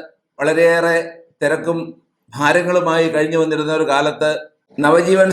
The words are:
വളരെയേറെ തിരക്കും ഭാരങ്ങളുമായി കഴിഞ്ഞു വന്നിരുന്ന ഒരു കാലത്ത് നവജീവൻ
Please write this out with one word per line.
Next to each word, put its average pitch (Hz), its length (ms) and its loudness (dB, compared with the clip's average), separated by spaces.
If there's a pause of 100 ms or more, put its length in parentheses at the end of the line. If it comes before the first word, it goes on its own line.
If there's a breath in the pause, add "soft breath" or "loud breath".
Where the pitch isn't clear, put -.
(400)
വളരെയേറെ 165 580 2 (440)
തിരക്കും 160 360 -2 (600)
ഭാരങ്ങളുമായി 165 760 0
കഴിഞ്ഞു 156 280 -2
വന്നിരുന്ന 156 380 -2
ഒരു 156 120 0
കാലത്ത് 151 380 0 (560)
നവജീവൻ 180 480 4